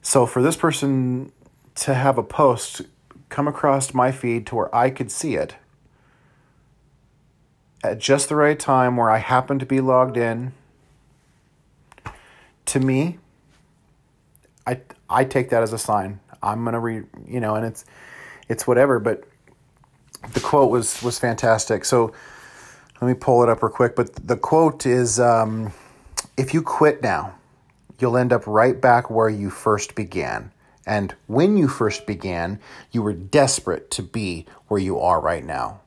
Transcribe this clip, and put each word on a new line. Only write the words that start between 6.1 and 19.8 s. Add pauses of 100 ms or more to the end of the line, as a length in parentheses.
at
just
the
right
time
where
I
happened
to
be
logged
in, (2250)
to
me, (1500)
I, (320)
I
take
that
as
a
sign. (200)
I'm
gonna
re-, (240)
you
know,
and
it's, (640)
it's
whatever,
but (1080)